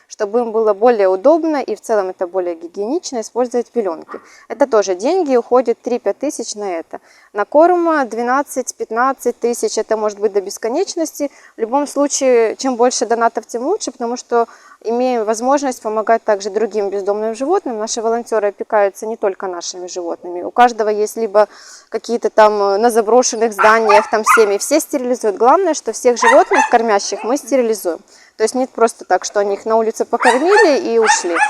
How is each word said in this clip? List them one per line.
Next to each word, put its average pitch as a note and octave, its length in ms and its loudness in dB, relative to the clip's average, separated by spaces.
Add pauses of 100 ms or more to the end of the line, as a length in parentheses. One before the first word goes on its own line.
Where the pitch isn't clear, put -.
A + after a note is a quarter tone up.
чтобы G#3+ 320 -2
им A#3 140 -4
было G#3+ 200 2
более G3+ 360 4
удобно D4 520 2
и G#3+ 140 -6
в - 60 -16
целом G#3 260 0
это F#3 180 -6
более F3 300 -4
гигиенично G#3 640 -8
использовать A#3+ 500 -4
пелёнки. E3+ 520 -6 (260)
Это C4+ 180 0
тоже G3+ 300 0
деньги, C#4 400 0
уходит A#3+ 460 0
три-пять B3 380 -4
тысяч C4 360 -8
на G#3 160 -8
это. E3 300 -10 (320)
На G#3 100 -4
корм E4 640 2
двенадцать-пятнадцать A#3+ 1300 -4
тысяч, A#3 380 -2
это A3 200 -2
может G#3+ 220 -4
быть G3+ 120 0
до G3+ 80 0
бесконечности. C#4+ 920 -4 (260)
В - 20 -20
любом C4 260 -2
случае, C4 680 0
чем C4 220 -4
больше B3 280 0
донатов, A3+ 400 0
тем A#3 200 -8
лучше, E4+ 260 -4
потому A#3+ 240 -8
что A#3 320 -2 (360)
Имеем A#3+ 420 -2
возможность B3+ 540 -2
помогать A3 440 0
также G3+ 260 -2
другим G3+ 400 -2
бездомным G#3 460 -4
животным. C4+ 420 -2
Наши A3 240 -6
волонтеры A3 460 -2
опекаются G3+ 580 -2
не A3+ 100 -6
только G3+ 300 -4
нашими F3+ 400 -10
животными. F3 560 -10
У - 80 -8
каждого A3+ 400 2
есть G#3+ 280 -2
либо G#3 300 2 (420)
какие-то A3+ 420 -4
там, G#3+ 220 6
э, G3 240 0
на A3+ 120 4
заброшенных A3+ 640 2
зданиях G#3+ 560 4
там A3 160 0
семьи. G#3 320 4
Все C#4+ 220 0
стерилизуют. B3 580 -4
Главное, D#4 380 4
что - 160 -8
всех A#3+ 260 0
животных, D4+ 540 4
кормящих, G#3 520 0
мы A#3+ 140 -2
стерилизуем. A3+ 600 -2 (380)
То A3 60 0
есть A3 120 0
нет B3+ 160 -2
просто - 340 0
так, F#3 180 0
что - 160 -4
они G3+ 140 0
их G3 120 -8
на A3 100 0
улице A3+ 280 0
покормили C#4+ 760 4 (120)
и A4+ 60 2
ушли. G#4+ 400 0 (120)